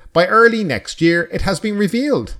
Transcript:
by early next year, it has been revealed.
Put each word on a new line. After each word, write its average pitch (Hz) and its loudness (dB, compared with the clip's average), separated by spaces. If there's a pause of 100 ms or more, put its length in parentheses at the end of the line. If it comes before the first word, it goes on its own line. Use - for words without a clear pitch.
(120)
by 175 4
early 226 2
next 135 -6
year, 170 2
it - -4
has 190 -2
been 208 -4
revealed. 208 -2